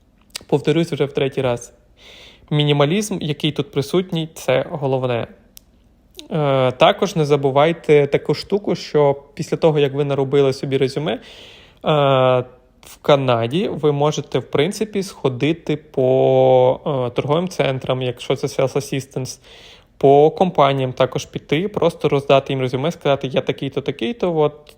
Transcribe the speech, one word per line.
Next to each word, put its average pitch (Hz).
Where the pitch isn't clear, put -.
повторюсь 156
вже 147
в 135
третій 139
раз. 123
Мінімалізм, 147
який 151
тут 147
присутній, 165
це 131
головне. 131
Е, 135
також 175
не 156
забувайте 143
таку 151
штуку, 196
що 143
після 160
того, 156
як 139
ви 143
наробили 139
собі 135
резюме, 143
е, 277
в -
Канаді 131
ви 151
можете, 143
в -
принципі, 196
сходити 151
по, 131
е, -
торговим 147
центрам, 131
якщо 127
це 139
sales 135
assistants, 135
по 143
компаніям 139
також -
піти, -
просто 170
роздати 139
їм 131
резюме, 131
сказати: 139
«Я 131
такий-то, 135
такий-то, 185
от 147